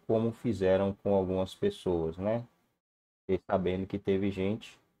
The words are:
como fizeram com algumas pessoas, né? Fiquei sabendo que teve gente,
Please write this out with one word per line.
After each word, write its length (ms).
como 240
fizeram 720
com 120
algumas 400
pessoas, 600
né? 280
Fiquei 300
sabendo 360
que 120
teve 320
gente, 480